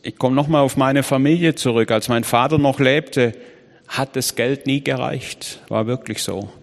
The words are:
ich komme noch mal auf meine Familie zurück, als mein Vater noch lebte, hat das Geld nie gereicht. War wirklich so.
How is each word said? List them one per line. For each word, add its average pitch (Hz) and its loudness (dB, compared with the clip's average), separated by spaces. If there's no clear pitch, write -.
ich - -14
komme 127 2
noch 143 0
mal 156 4
auf 139 2
meine 135 2
Familie 156 2
zurück, 117 0
als 110 0
mein 117 0
Vater 135 2
noch 139 2
lebte, 135 2
hat - -6
das - -4
Geld 135 -2
nie 139 0
gereicht. 127 -6
War 110 -2
wirklich 123 -6
so. 98 -8